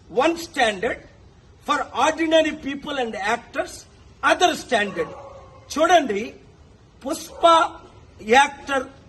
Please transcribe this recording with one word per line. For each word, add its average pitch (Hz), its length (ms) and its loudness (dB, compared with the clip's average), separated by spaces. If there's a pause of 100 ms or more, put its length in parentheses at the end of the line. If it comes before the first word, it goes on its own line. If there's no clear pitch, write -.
one 302 280 2
standard. 226 600 -4 (680)
For 285 100 0 (160)
ordinary 311 580 2
people 277 460 -8
and 233 160 -4
actors, 233 600 -6 (480)
other 320 280 2 (140)
standard. 196 440 -2 (640)
చూడండి, 285 500 2 (800)
పుష్ప - 400 -8 (960)
యాక్టర్ 277 500 0 (220)